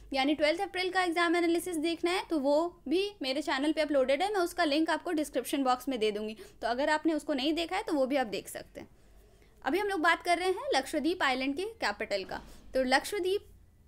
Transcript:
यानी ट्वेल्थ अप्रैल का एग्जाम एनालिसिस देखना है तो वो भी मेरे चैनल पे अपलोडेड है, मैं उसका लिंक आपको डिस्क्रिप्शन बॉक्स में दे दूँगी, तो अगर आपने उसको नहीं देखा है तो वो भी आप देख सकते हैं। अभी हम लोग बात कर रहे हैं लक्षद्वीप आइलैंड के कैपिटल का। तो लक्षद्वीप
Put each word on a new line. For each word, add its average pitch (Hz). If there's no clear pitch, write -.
यानी 269
ट्वेल्थ 311
अप्रैल 370
का 370
एग्जाम 339
एनालिसिस 339
देखना 339
है 381
तो 330
वो 294
भी 370
मेरे 269
चैनल 294
पे 320
अपलोडेड 277
है, 415
मैं 392
उसका 349
लिंक 320
आपको 320
डिस्क्रिप्शन 285
बॉक्स 254
में 254
दे 214
दूँगी, 214
तो -
अगर 254
आपने 311
उसको 302
नहीं 277
देखा 339
है 427
तो 427
वो 269
भी 269
आप 254
देख 190
सकते -
हैं। -
अभी 294
हम 415
लोग 381
बात 339
कर 349
रहे 370
हैं 440
लक्षद्वीप 285
आइलैंड 269
के 359
कैपिटल 208
का। -
तो 262
लक्षद्वीप 359